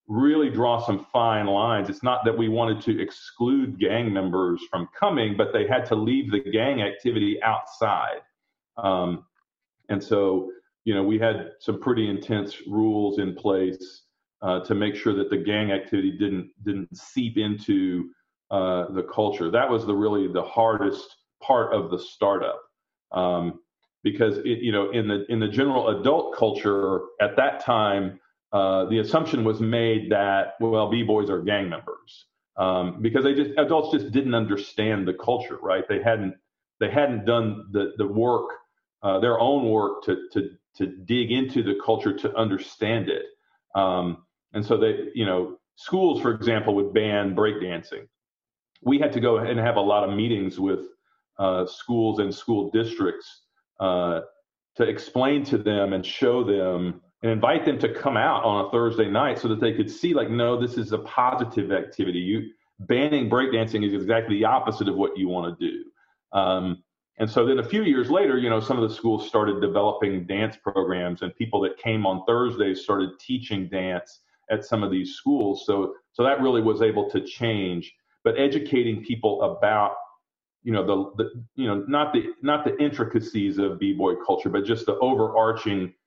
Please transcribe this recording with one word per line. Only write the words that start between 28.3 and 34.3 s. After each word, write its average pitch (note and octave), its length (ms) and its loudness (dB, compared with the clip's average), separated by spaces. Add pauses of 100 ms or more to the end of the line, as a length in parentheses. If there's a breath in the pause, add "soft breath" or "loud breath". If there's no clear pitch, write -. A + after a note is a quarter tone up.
uh, F#2+ 340 2
the A2 120 2
assumption - 460 0
was A2 160 2
made A2+ 500 0
that, G2 480 2
well, A2 320 0
B-boys G#2+ 400 2
are F2+ 120 -2
gang G2 260 -2
members, - 580 -12 (300)
um, F#2 440 -2
because A2+ 220 2
they C#3 120 2
just, C#3+ 240 0
adults D3+ 340 2
just G#2 180 -2
didn't B2+ 240 0